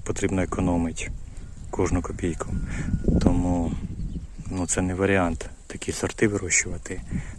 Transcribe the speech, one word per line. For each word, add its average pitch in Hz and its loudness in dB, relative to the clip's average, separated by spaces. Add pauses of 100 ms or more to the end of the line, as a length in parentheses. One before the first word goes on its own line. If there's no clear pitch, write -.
потрібно 95 0
економити 85 0 (600)
кожну 87 2
копійку. - -4 (760)
Тому, 87 4 (800)
ну, 92 -2
це - 2
не 90 0
варіант 92 2 (160)
такі - -6
сорти - 2
вирощувати. 92 0 (380)